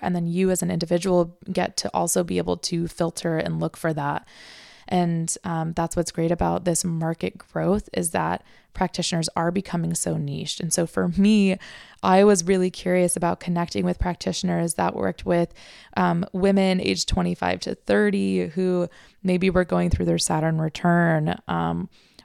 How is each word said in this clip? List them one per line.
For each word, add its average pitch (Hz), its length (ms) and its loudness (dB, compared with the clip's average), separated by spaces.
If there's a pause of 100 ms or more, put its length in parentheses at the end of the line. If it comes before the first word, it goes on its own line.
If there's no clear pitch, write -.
And 180 140 -2
then 170 100 -2
you 185 240 2
as 185 120 0
an 175 100 -2
individual 175 640 0 (140)
get 185 240 -2
to - 180 -4
also 175 300 0
be 180 140 -2
able 175 180 0
to 170 320 -4
filter 165 500 -2
and 160 220 -4
look 165 160 -4
for 165 160 -2
that. 147 340 -4 (640)
And, 170 440 0 (120)
um, 165 300 -4
that's 165 200 -2
what's 175 160 0
great 165 220 0
about 175 320 0
this 170 200 0
market 165 540 -4
growth 175 540 -2
is 170 180 -4
that 170 320 -2 (300)
practitioners 170 640 -2
are 170 160 0
becoming 170 420 -2
so 165 220 -4
niched. 156 420 -6
And 165 140 -6
so 170 120 0
for 185 240 -2
me, 196 500 4 (440)
I 190 220 6
was 208 180 6
really 185 280 2
curious 180 440 0
about 175 240 0
connecting 175 460 -2
with 180 160 -2
practitioners 175 720 -2
that 175 220 -2
worked - 280 -4
with, 170 300 0 (420)
um, 175 360 2
women 190 480 2
aged - 280 -2
twenty-five 180 520 0
to - 160 -6
thirty 196 720 0
who 180 400 -2 (340)
maybe 185 260 2
were 180 160 4
going 175 260 0
through 175 160 2
their 170 120 2
Saturn 160 400 0
return, 165 880 2
um, 170 420 -2 (360)